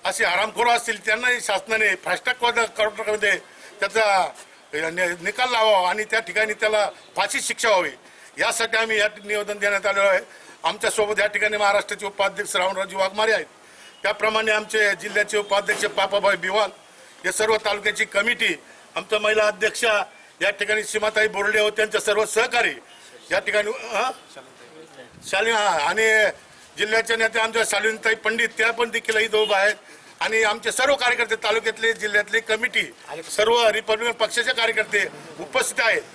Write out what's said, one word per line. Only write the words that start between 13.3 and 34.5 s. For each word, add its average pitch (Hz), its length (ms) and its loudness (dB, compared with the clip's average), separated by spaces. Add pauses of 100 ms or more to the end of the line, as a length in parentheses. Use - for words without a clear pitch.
आहेत, 170 140 0 (560)
त्याप्रमाणे 220 500 0
आमचे 214 440 2
जिल्ह्याचे 208 420 -2
उपाध्यक्ष 202 460 0
पापाभाई 202 520 2
बिवाल, 190 340 0 (560)
या 185 60 0
सर्व 214 320 2
तालुक्याची 208 400 -2
कमिटी, 208 520 0 (380)
आमच्या 202 240 -2
महिला 214 280 4
अध्यक्षा 208 560 0 (400)
या 196 80 2
ठिकाणी 208 320 -2
सीमाताई 214 460 0
बोर्डे 202 320 0
व 208 80 4
त्यांचे 214 320 0
सर्व 214 240 2
सहकारी 226 480 0 (600)
या 185 60 2
ठिकाणी, 208 320 0
हा? 220 400 -4 (1160)
शालिनी, 220 300 0
हा, 208 80 2
आणि 202 600 2 (540)
जिल्ह्याच्या 220 380 0
नेत्या 226 280 0
आमच्या 226 220 0
शालिनीताई 220 480 0
पंडित 220 340 -2 (100)
त्या 226 140 2
पण 233 180 -2
देखील 220 260 -2
इथं 214 260 2
उभा 202 160 2
आहेत 202 160 2 (460)
आणि 220 220 0
आमचे 214 300 0
सर्व 269 220 2
कार्यकर्ते 240 400 0
तालुक्यातले, 220 580 0
जिल्ह्यातले 208 480 0
कमिटी, 214 520 -4 (380)
सर्व 226 380 4
रिपब्लिकन 220 440 0
पक्षाचे 226 400 -2